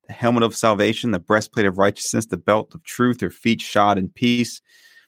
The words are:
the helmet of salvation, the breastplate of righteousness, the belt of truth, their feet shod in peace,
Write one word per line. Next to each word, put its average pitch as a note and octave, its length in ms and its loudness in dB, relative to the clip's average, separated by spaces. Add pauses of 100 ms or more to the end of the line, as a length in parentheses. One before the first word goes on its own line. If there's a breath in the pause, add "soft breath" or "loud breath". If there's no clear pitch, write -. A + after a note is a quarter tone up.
the A2 60 -16
helmet A#2 300 0
of A2 140 0
salvation, A2 540 0
the F#2+ 80 -2
breastplate G#2+ 480 0
of F#2 120 -2
righteousness, G#2 480 0
the F#2+ 100 -6
belt G#2 380 -2
of D#2+ 100 -20
truth, A#2+ 340 -2
their F2 120 -4
feet A2+ 300 -2
shod G#2 380 0
in F#2 100 -4
peace, A#2+ 520 -2 (480 soft breath)